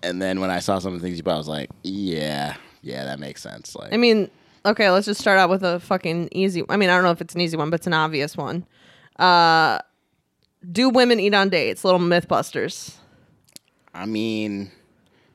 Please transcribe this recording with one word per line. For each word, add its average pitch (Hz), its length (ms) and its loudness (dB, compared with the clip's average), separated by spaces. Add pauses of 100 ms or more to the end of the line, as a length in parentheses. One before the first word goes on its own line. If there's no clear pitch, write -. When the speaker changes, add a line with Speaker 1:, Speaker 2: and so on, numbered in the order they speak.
Speaker 1:
And 90 200 -4
then 95 200 -2
when 95 80 -2
I 90 80 -2
saw 95 220 -2
some 92 160 -8
of 87 60 -10
the 87 40 -8
things 90 120 -6
you 80 60 -10
put, 90 100 0
I 78 40 -2
was 78 100 -8
like, 76 220 -8 (140)
"Yeah, 76 720 -6 (260)
yeah, 65 240 -12
that 69 140 -10
makes - 240 -16
sense." - 320 -18
Like, - 180 -12
Speaker 2:
I 214 40 0
mean, 226 320 2 (360)
okay, 208 240 2
let's 190 160 4
just 202 160 -4
start 196 160 4
out 185 140 4
with 190 120 0
a 175 180 -2
fucking 170 500 -4
easy, 185 360 -2
I 196 100 -2
mean, 196 120 4
I 180 60 6
don't 180 80 4
know 180 80 4
if 165 100 -2
it's 165 140 -10
an 175 60 -2
easy 165 160 -2
one, 156 120 -2
but 170 120 0
it's - 60 -6
an 175 60 0
obvious 156 420 -2
one. 165 300 -6 (540)
Uh, 165 600 6 (920)
do 240 180 2
women 240 300 4
eat 202 160 2
on 196 140 4
dates? 139 360 -2
Little 185 140 4
Mythbusters. 170 960 -2 (1000)
Speaker 1:
I 90 140 -12
mean, 107 640 -4 (640)